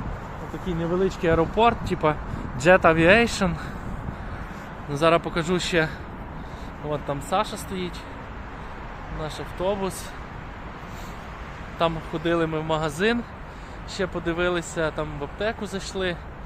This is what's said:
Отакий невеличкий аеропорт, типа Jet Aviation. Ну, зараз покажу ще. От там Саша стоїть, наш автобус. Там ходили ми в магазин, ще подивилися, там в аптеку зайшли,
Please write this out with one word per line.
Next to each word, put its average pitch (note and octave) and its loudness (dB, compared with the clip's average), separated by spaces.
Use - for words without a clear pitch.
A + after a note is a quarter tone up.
Отакий E3+ -4
невеличкий F3 2
аеропорт, G#3 6
типа D#3 4
Jet F3 10
Aviation. F3+ 8
Ну, C#3+ -2
зараз E3 6
покажу E3+ 0
ще. D#3+ 2
От D3+ 0
там C#3 -4
Саша G#3 0
стоїть, F#3 -6
наш D3+ -6
автобус. F#3 -2
Там E3 2
ходили E3+ 2
ми D#3+ -2
в D#3 -2
магазин, D#3+ 2
ще - -2
подивилися, E3+ 0
там D3+ -4
в C#3+ -4
аптеку G#3 -4
зайшли, F#3 -4